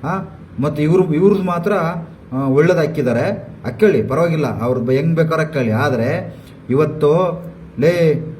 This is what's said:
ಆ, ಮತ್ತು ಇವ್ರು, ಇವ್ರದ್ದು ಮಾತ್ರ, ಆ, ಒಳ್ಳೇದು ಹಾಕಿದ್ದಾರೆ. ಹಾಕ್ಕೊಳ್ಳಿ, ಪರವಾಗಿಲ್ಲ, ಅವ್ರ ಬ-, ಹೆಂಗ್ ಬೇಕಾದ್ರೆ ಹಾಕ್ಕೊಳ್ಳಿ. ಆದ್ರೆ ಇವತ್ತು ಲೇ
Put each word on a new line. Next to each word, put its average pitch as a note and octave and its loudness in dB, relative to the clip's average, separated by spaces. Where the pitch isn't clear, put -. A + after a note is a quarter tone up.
ಆ, F#3 -6
ಮತ್ತು D3+ -2
ಇವ್ರು, D#3+ 4
ಇವ್ರದ್ದು F#3 4
ಮಾತ್ರ, F3 0
ಆ, C3+ -2
ಒಳ್ಳೇದು E3 4
ಹಾಕಿದ್ದಾರೆ. D3 -2
ಹಾಕ್ಕೊಳ್ಳಿ, B2 2
ಪರವಾಗಿಲ್ಲ, C#3+ -2
ಅವ್ರ A#2+ 0
ಬ-, A2+ -2
ಹೆಂಗ್ D#3 2
ಬೇಕಾದ್ರೆ D#3 2
ಹಾಕ್ಕೊಳ್ಳಿ. B2+ -2
ಆದ್ರೆ C3 -2
ಇವತ್ತು D3 2
ಲೇ D#3+ 2